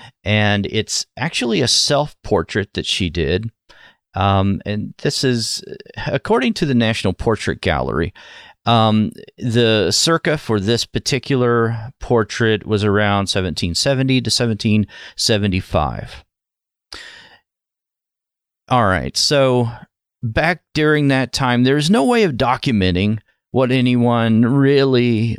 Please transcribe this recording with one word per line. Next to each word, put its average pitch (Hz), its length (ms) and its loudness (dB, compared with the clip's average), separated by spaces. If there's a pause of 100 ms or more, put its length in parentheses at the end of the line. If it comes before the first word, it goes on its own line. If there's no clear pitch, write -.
(240)
and 104 420 0
it's - 380 -4 (120)
actually 180 440 -2
a 120 80 0
self-portrait - 1080 -2
that 85 120 -6
she 87 240 -2
did. 90 400 -2 (640)
Um, 98 500 0
and 104 340 -8
this - 260 -4
is, 120 400 -2 (420)
according 226 480 -2
to 165 120 -2
the 135 80 0
National 110 380 0
Portrait - 480 -4
Gallery, 69 540 -2 (500)
um, 110 460 2 (280)
the 110 520 2
circa 160 480 0
for 107 220 -2
this 113 260 -2
particular 120 1120 -2
portrait 110 680 0
was 104 200 0
around 101 420 2
seventeen 90 480 -4
seventy 131 460 0
to 113 100 -4
seventeen 107 560 0 (300)
seventy-five. 90 1080 -2 (2500)
All 120 180 2
right, 78 300 0
so 127 520 2 (540)
back 156 400 -2 (120)
during 151 340 2
that 131 240 0
time, 123 320 2
there's 147 260 2
no 247 140 4
way 240 180 2
of 170 100 2
documenting 107 840 0 (320)
what 127 220 2
anyone 120 720 2
really 123 960 2